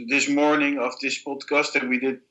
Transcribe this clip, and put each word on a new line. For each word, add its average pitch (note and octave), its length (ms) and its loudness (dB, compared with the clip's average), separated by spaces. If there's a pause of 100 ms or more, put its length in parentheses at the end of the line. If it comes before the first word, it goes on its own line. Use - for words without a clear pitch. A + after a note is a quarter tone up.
this C#3 220 2
morning D3 480 2
of B2 240 0
this C3+ 220 -4
podcast, C#3+ 500 -2
and B2+ 160 0
we B2+ 100 0
did C3 200 -2 (120)